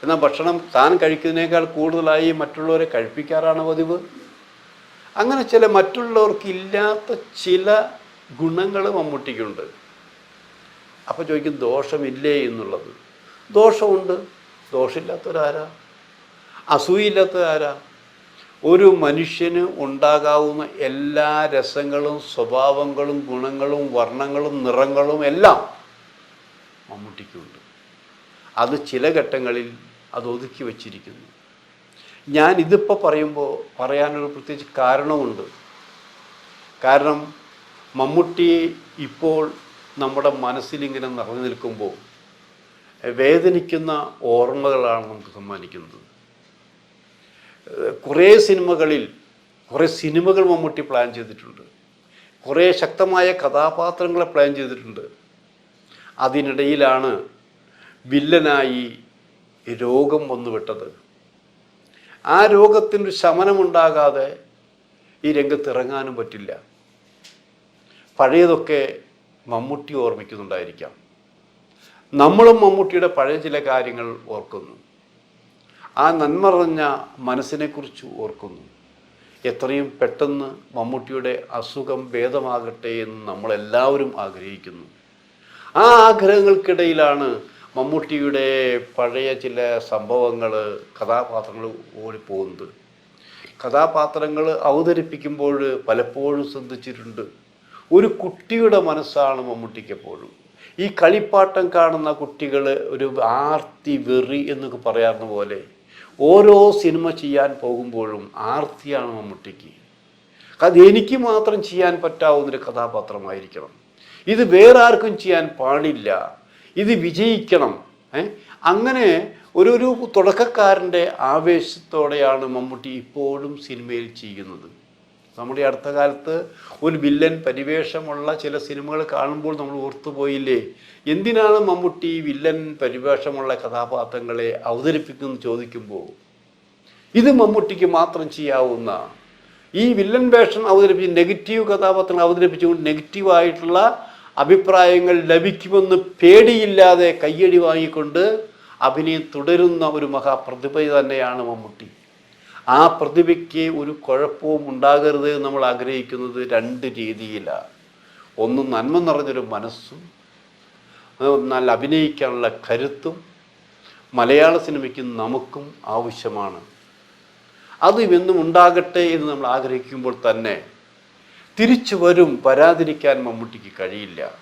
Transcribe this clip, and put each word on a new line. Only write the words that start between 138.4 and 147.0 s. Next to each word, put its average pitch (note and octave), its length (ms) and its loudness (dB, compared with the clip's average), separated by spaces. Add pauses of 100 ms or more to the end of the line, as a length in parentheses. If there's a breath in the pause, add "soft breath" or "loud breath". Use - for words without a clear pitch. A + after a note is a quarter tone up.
ഈ - 20 2 (140)
വില്ലൻ A3+ 360 2
വേഷം A3 380 4
അവതരിപ്പിച്ച് F#3+ 480 4
നെഗറ്റീവ് G3+ 500 0
കഥാപാത്രങ്ങൾ F#3+ 580 0
അവതരിപ്പിച്ചുകൊണ്ട് E3+ 640 0
നെഗറ്റീവായിട്ടുള്ള E3+ 880 0 (640 loud breath)
അഭിപ്രായങ്ങൾ F3+ 760 6 (140)
ലഭിക്കുമെന്ന് F#3 640 2 (240)
പേടിയില്ലാതെ F#3+ 880 8 (140)